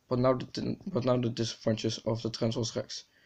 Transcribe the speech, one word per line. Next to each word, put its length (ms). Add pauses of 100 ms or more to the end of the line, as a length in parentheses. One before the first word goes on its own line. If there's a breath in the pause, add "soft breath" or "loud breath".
but 100
now 140
the, 420 (100)
but 200
now 100
the 140
disadvantages 680
of 220
the 80
Tyrannosaurus 460
Rex. 300 (200 soft breath)